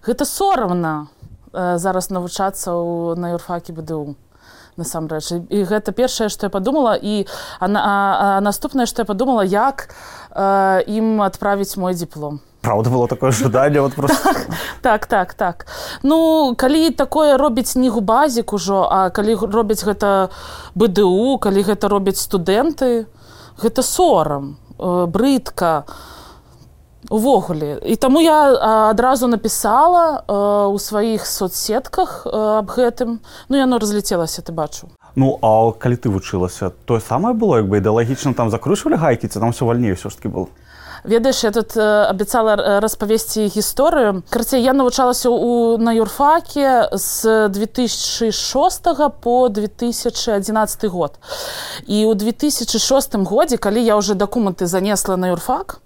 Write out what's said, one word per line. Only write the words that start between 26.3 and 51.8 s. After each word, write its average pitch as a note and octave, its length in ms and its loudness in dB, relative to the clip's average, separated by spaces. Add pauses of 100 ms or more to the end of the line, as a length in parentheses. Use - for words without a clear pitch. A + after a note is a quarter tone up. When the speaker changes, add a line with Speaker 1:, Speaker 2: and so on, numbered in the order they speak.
Speaker 1:
Увогуле. F#3 760 0
І A#3 100 0
таму C#4 260 4
я, D4+ 320 6
а, A3 360 4
адразу B3 380 2
напісала, C#4+ 1000 2
э, G3+ 400 2
у G3 120 0
сваіх G#3+ 460 -2
соцсетках, - 1000 -4
э, G#3+ 320 0
аб G3+ 160 -4
гэтым. A#3+ 440 0 (300)
Ну, C4+ 80 2
яно B3+ 220 2
разляцелася, G3+ 600 -2
ты F3 100 -12
бачыў. D#3+ 400 -8 (240)
Speaker 2:
Ну, C3+ 260 2
а A2 300 6
калі B2 240 0
ты B2 140 -4
вучылася, F#2 640 -2 (140)
тое A#2 140 2
самае F3 340 -2
было, G#3+ 240 2
як G#2+ 140 2
бы G#2 80 4
ідэалагічна A#2 560 0
там A#2 160 0
закручвалі G3 480 0
гайкі, C3 280 0
ці G2+ 120 -6
там A2+ 100 2
усё A#2+ 160 -2
вальней A#2 280 2
усё G2+ 160 -6
ж - 100 -14
такі - 100 -10
было? F#2 180 -6 (560)
Speaker 1:
Ведаеш, A#3 400 0
я G#3+ 80 0
тут, A3+ 260 -2
э, G#3+ 320 4
абяцала, G#3 460 2
э, G3+ 240 2
распавесці G#3+ 680 -2
гісторыю. A3 840 0
Карацей, A#3 340 0
я B3+ 100 4
навучалася B3 560 2
ў, A#3 500 2
на A#3 140 2
юрфаке C#4 960 2
з A3 580 0
дзве G3+ 160 -2
тысячы - 640 -2
шостага D4+ 800 0
по B3 400 0
дзве G#3 180 -2
тысячы - 680 -4
адзінаццаты G#3+ 540 -2
год. F3 300 -4 (680)